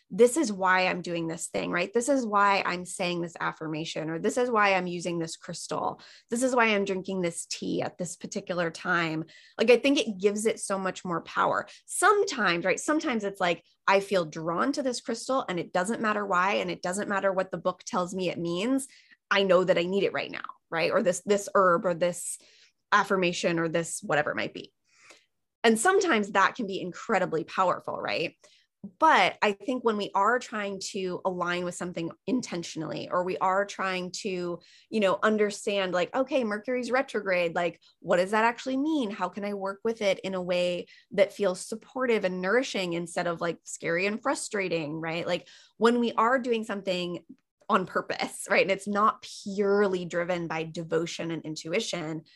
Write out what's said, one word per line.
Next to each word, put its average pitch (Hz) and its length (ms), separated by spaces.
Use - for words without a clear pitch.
"This 233 260
is 277 160
why 185 360
I'm 175 140
doing 170 260
this 170 200
thing," 180 240
right? 175 220
"This 240 160
is 262 160
why 202 400
I'm 180 200
saying 175 360
this 170 180
affirmation," 160 720
or, 165 100
"This 208 180
is 247 140
why 208 220
I'm 180 140
using 175 300
this 160 200
crystal. - 640
This 240 140
is 254 100
why 240 120
I'm 208 180
drinking 190 380
this 170 240
tea 180 360
at - 160
this 180 200
particular 175 520
time." 165 540
Like, 226 140
I 233 60
think 277 200
it 214 200
gives 208 280
it - 140
so 196 180
much 190 280
more 170 160
power. 185 460
Sometimes, 269 800
right? 180 140
Sometimes 294 440
it's 196 160
like, 175 240
"I 196 140
feel 190 240
drawn 165 480
to 294 100
this 247 160
crystal 262 480
and 180 100
it - 140
doesn't 190 300
matter 208 240
why, 190 300
and 190 140
it 170 120
doesn't 185 280
matter 196 220
what 185 200
the 185 60
book 180 280
tells 180 280
me 185 160
it 165 100
means. 202 480
I 202 140
know 185 200
that 175 140
I 175 60
need 185 200
it - 100
right 101 180
now," - 180
right? 160 220
Or 208 100
this, 180 240
this 202 300
herb 180 300
or 175 80
this 175 440
affirmation 185 640
or 165 120
this 170 340
whatever 151 280
it - 40
might 104 180
be. - 200
And 226 160
sometimes 339 520
that - 240
can 214 120
be 190 140
incredibly 175 640
powerful, - 580
right? 127 340
But 254 440
I 208 80
think 247 320
when 226 120
we 202 200
are 214 240
trying 202 420
to 185 320
align 180 420
with 175 100
something 175 340
intentionally, 175 840
or 180 120
we 185 140
are 190 260
trying 185 460
to, 180 360
you 220 100
know, 190 220
understand, 208 720
like, 175 220
"Okay, 269 280
Mercury's 226 460
retrograde, 196 640
like, 175 260
what 175 180
does 185 140
that 220 120
actually 240 340
mean? 277 340
How 180 180
can 202 160
I 208 80
work 196 300
with 226 180
it 190 220
in 190 100
a 185 80
way 180 460
that 190 200
feels 185 300
supportive 226 640
and 185 160
nourishing 196 520
instead 170 340
of, 170 120
like, 170 240
scary 170 440
and 214 120
frustrating," 170 800
right? 165 280
Like, 180 200
when 233 220
we 233 140
are 240 260
doing 233 240
something 180 600
on 185 140
purpose, - 640
right? 196 140
And 185 80
it's 190 160
not 208 380
purely 196 600
driven 175 420
by 160 180
devotion 165 680
and 160 120
intuition, 160 760